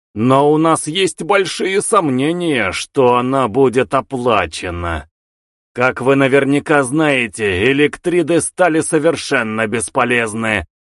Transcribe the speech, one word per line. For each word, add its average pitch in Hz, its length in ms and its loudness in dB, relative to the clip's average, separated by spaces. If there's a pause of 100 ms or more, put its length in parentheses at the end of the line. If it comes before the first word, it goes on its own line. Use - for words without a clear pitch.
(140)
«Но 131 360 2
у 151 60 4
нас 160 300 0
есть 180 360 -2
большие 196 600 0
сомнения, 147 880 0
что 123 440 2
она 127 320 0
будет 123 440 0
оплачена. 98 1200 -4 (600)
Как 123 300 0
вы 135 140 4
наверняка 139 680 2
знаете, 120 880 0
электриды 160 720 0
стали 165 380 0
совершенно 131 840 -2
бесполезны, 113 1000 -2 (340)